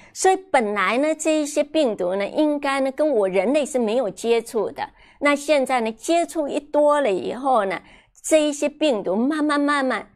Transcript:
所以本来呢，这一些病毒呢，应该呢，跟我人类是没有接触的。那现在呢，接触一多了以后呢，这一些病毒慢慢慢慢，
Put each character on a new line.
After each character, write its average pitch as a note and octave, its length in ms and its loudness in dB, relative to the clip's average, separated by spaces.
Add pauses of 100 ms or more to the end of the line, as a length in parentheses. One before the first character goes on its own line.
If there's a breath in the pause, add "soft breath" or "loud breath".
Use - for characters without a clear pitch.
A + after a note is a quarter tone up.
(140 loud breath)
所 F#4+ 180 2
以 F#4+ 40 2 (160)
本 G#3+ 220 0
来 G3+ 260 0
呢， D#4 160 0
这 D#4 260 0
一 D4 40 -2
些 D4 180 -2
病 D4 340 0
毒 F3+ 180 -2
呢， - 120 -2
应 D4+ 320 0
该 C#4 220 -2
呢， C4+ 100 -2
跟 D4+ 180 0
我 G#3+ 180 2
人 F#3+ 260 0
类 D4 120 2
是 B3+ 140 -2
没 A3 160 0
有 B3 140 -2
接 A3+ 320 -2
触 A3 280 -4
的。 - 180 -8 (320 soft breath)
那 C#4+ 160 0
现 C#4+ 300 0
在 B3+ 160 0
呢， A3 100 -4
接 E4 340 0
触 D#4+ 220 -4
一 - 120 -4
多 D4 420 2
了 A#3+ 100 0
以 F3+ 220 -4
后 B3 320 0
呢， F#3 160 -6 (420 soft breath)
这 D#4 200 4
一 D4+ 100 0
些 D4 160 -2
病 D4 320 0
毒 F3 140 -2
慢 D4 280 0
慢 D4 160 0
慢 C#4+ 240 0
慢， A#3+ 320 -4